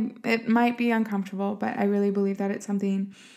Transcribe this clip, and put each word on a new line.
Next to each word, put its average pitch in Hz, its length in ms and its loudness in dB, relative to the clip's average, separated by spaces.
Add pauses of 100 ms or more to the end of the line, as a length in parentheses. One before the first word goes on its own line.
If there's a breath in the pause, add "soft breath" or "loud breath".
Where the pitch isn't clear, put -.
(260)
it 226 240 0 (100)
might 240 180 2
be 240 220 2
uncomfortable, 196 640 -2
but - 140 -2
I 202 160 2
really 202 180 2
believe 196 280 0
that 196 120 0
it's 202 140 -8
something 196 500 -2 (220 loud breath)